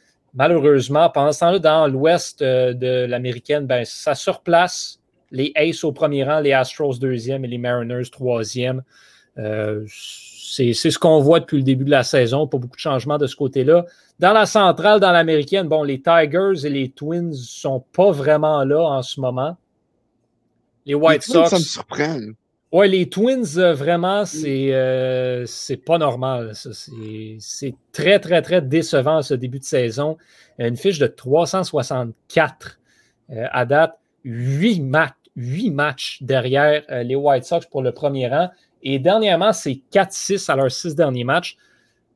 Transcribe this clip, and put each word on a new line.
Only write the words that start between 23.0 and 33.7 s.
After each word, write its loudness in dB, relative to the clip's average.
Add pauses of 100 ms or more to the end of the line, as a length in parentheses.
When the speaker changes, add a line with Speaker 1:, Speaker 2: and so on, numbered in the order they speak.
Speaker 1:
Twins, 0 (140)
euh, 4
vraiment, 0
Speaker 2:
Mm. -2
Speaker 1:
c'est, -2
euh, -2
c'est -10
pas 0
normal, -4
ça. -18
C'est, -16
c'est -12 (160)
très, 2
très, 2
très 0
décevant, 0
ce -2
début -6
de -14
saison. -2 (440)
Une -2
fiche -2
de 2
trois 0
cent -2
soixante-quatre, -4 (540)
euh, -6
à 0
date. 2 (260)